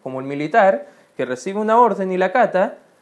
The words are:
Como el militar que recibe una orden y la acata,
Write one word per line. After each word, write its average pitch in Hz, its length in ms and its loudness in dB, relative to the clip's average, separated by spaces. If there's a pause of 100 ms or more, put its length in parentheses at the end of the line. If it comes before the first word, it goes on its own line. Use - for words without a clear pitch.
Como 131 180 -8
el 135 60 -8
militar 151 640 0 (280)
que 135 100 -4
recibe 185 340 -6
una 220 200 2
orden 196 320 2
y 180 60 -2
la 185 100 0
acata, 202 500 0 (240)